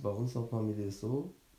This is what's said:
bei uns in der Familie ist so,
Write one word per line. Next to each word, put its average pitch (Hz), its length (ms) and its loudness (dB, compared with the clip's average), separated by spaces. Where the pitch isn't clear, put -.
bei 101 80 2
uns 117 260 0
in 120 60 0
der 113 80 -2
Familie 104 380 2
ist 98 120 -4
so, 143 340 0